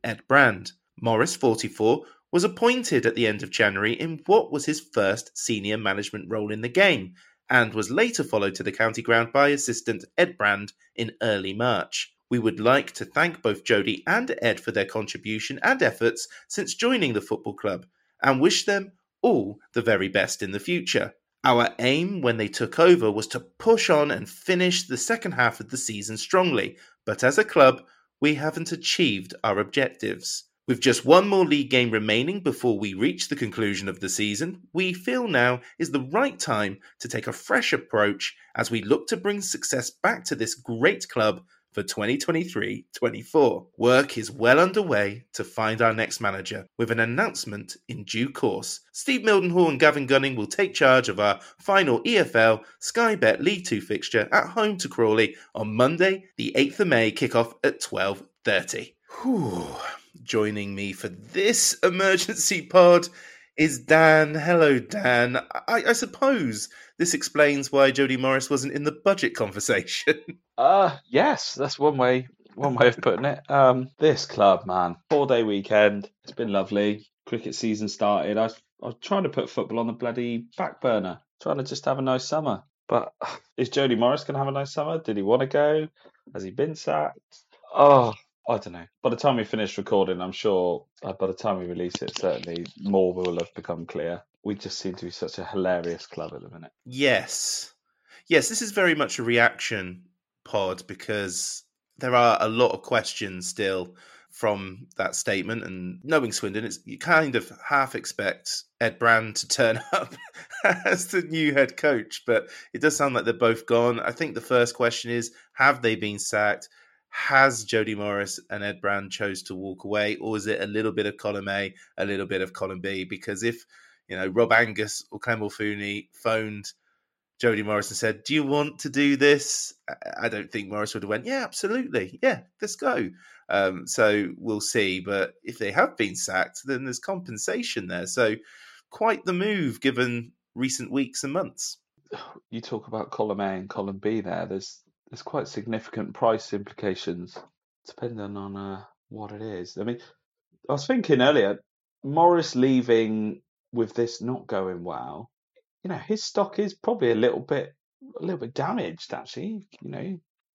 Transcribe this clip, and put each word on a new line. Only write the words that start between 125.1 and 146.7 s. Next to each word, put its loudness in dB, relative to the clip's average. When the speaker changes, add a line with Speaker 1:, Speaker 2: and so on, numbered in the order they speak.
Speaker 1:
or -14
Clem -4
Morfuni -6
phoned -4
Jody 2
Morris -2
and -10
said, -2
"Do -4
you 0
want -2
to -8
do 2
this?" 2
I, -8
I -2
don't -8
think -8
Morris -6
would -8
have -6
went, -4
"Yeah, -4
absolutely. -6
Yeah, 0
let's -8
go." -2
Um, 0
so 2
we'll -6
see. -2
But -2
if -14
they -4
have 0
been -2
sacked, -4
then -4
there's -8
compensation -6
there. -6
So 0
quite 0
the -2
move -2
given -2
recent -6
weeks -4
and -8
months. -8
Speaker 2:
You -10
talk -10
about -8
column -4
A -2
and -10
column -8
B -2
there. -6
There's, -10
there's -18
quite -6
significant -8
price -2
implications -8